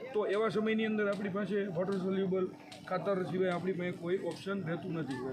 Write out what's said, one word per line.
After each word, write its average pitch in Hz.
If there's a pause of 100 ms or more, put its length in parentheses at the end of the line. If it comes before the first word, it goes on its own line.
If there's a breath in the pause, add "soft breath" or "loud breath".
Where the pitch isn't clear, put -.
(140)
તો 208
એવા 214
સમયની 220
અંદર 214
આપણી 202
પાસે 196
વોટર 190
સોલ્યુબલ 190 (420)
ખાતર 185
સિવાય 185
આપણી 175
પાસે 180
કોઈ 175
ઓપ્શન 185
રહેતું 160
નથી. 139 (180)